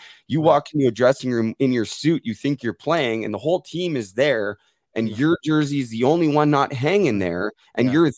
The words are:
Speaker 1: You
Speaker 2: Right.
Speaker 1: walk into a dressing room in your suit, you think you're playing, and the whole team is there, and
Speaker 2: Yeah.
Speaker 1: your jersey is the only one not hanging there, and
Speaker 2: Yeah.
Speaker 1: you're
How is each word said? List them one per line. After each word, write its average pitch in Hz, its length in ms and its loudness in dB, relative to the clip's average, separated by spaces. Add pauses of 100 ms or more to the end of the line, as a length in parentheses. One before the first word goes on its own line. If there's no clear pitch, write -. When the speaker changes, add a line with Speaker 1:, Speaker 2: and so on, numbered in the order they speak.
(280)
Speaker 1:
You 156 120 -2
Speaker 2:
Right. 156 60 2
Speaker 1:
walk 147 280 2
into 139 120 2
a 120 60 2
dressing 123 400 0
room 113 260 0
in 131 140 2
your 113 140 0
suit, - 400 -2
you 113 80 -4
think 143 280 -4
you're 113 120 -4
playing, 123 500 -2
and 107 80 -6
the 101 60 -6
whole 156 240 -2
team 170 340 -6
is 98 160 -6
there, 110 460 0 (360)
and 113 140 -2
Speaker 2:
Yeah. 101 80 -10
Speaker 1:
your 156 280 2
jersey 147 360 0
is 120 100 -6
the 113 140 -2
only 160 240 2
one 147 220 2
not 139 220 2
hanging 143 460 0
there, 92 340 -4 (220)
and 120 120 0
Speaker 2:
Yeah. 127 80 0
Speaker 1:
you're 160 240 4